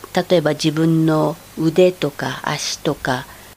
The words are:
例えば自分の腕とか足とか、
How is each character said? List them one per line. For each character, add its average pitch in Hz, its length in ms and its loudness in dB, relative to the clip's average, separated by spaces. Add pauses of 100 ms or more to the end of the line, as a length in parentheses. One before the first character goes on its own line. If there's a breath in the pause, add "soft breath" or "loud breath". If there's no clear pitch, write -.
(140)
例 180 240 2
え - 20 2
ば 151 120 2
自 156 200 -2
分 160 340 2
の 156 300 0 (220)
腕 170 340 4
と 151 180 -4
か 135 340 -8
足 - 360 -6
と 147 140 -2
か、 131 320 -6 (300 loud breath)